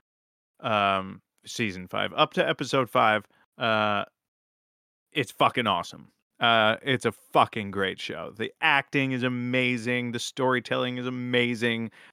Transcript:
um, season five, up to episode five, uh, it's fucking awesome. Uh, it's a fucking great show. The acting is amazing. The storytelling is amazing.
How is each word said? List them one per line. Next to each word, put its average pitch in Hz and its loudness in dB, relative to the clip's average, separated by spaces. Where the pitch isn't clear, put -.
um, 98 0
season 92 -6
five, 101 -4
up 151 2
to 156 0
episode 135 -2
five, 110 2
uh, 107 0
it's 143 -2
fucking 120 2
awesome. 90 -4
Uh, 113 4
it's 131 -2
a 113 2
fucking 110 0
great 95 -4
show. - -10
The 110 -6
acting 139 0
is 123 -2
amazing. 123 -2
The 117 -6
storytelling 127 -2
is 123 -8
amazing. 120 0